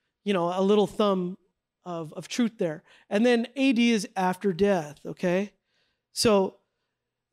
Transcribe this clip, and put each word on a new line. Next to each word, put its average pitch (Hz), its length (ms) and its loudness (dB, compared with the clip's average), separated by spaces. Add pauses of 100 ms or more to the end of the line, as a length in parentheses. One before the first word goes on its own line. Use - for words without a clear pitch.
(240)
you 202 80 -2
know, 175 220 0
a 190 80 0
little 202 240 4
thumb 190 500 -2 (480)
of, 165 280 -10
of 170 160 -14
truth - 300 -4
there. 165 240 -4 (260)
And 208 160 0
then 240 320 2
A 269 160 2
D 233 200 4
is 208 240 0
after 185 360 0
death, 170 540 0
okay? 185 460 -2 (600)
So 202 440 0 (760)